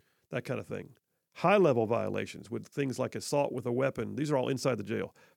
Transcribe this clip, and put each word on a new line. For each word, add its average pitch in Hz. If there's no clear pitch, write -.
that -
kind 120
of 104
thing. 98
High 185
level 135
violations 101
with 120
things 139
like 120
assault 139
with 117
a 123
weapon. 120
These 147
are 147
all 123
inside 131
the 104
jail. 104